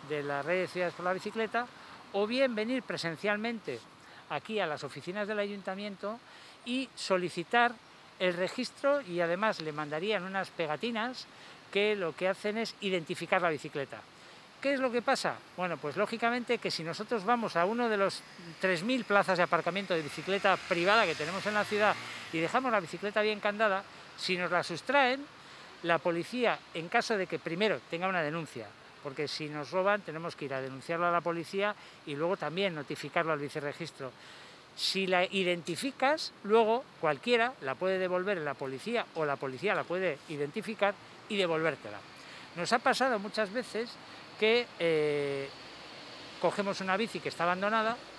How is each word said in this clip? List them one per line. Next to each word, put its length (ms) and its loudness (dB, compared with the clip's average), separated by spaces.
de 160 -2
la 180 -2
Red 200 0
de 40 0
Ciudades 280 -2
por 100 -8
la 80 0
Bicicleta, 520 -4
o 140 2
bien 300 2
venir 260 0
presencialmente 960 -2
aquí 280 -4
a 80 2
las 160 -4
oficinas 460 -6
del 100 -2
ayuntamiento 800 -6
y 300 -2
solicitar 760 2
el 160 4
registro, 680 0
y 180 -2
además 400 2
le 100 -4
mandarían 540 -2
unas 260 -4
pegatinas 800 -4
que 240 4
lo 220 -2
que 100 0
hacen 320 0
es 220 -4
identificar 600 0
la 100 4
bicicleta. 500 -4
¿Qué 140 2
es 60 0
lo 120 2
que 80 2
pasa? 360 2
Bueno, 220 0
pues 180 -4
lógicamente 640 2
que 120 -2
si 140 -2
nosotros 400 -2
vamos 320 2
a 80 6
uno 240 2
de 80 4
los 240 2
tres 220 2
mil 240 0
plazas 320 6
de 60 6
aparcamiento 500 2
de 80 2
bicicleta 520 2
privada 380 6
que 80 2
tenemos 320 -2
en 80 0
la 100 4
ciudad 320 4
y 100 0
dejamos 300 2
la 80 4
bicicleta 440 0
bien 180 0
candada, 420 2
si 180 0
nos 140 0
la 120 4
sustraen, 600 2
la 120 6
policía, 600 0
en 160 -6
caso 260 2
de 100 0
que 120 -2
primero 500 0
tenga 180 -2
una 140 2
denuncia, 460 -4
porque 260 -4
si 200 -6
nos 220 -8
roban 320 2
tenemos 340 -8
que 80 -8
ir 80 -6
a 80 -2
denunciarlo 460 -2
a 40 4
la 120 2
policía 520 -2
y 100 -6
luego 220 0
también 380 -2
notificarlo 580 -2
al 60 0
vicerregistro. 760 -6
Si 300 0
la 180 4
identificas, 1120 0
luego 400 4
cualquiera 600 2
la 140 -2
puede 220 0
devolver 380 0
en 80 -4
la 80 -2
policía 640 -4
o 100 0
la 120 2
policía 380 -2
la 100 0
puede 340 -2
identificar 680 -2
y 80 0
devolvértela. 600 0
Nos 180 2
ha 40 6
pasado 400 2
muchas 320 -2
veces 380 -4
que, 280 6
eh, 720 2
cogemos 400 2
una 160 2
bici 240 0
que 80 -4
está 160 -2
abandonada 540 2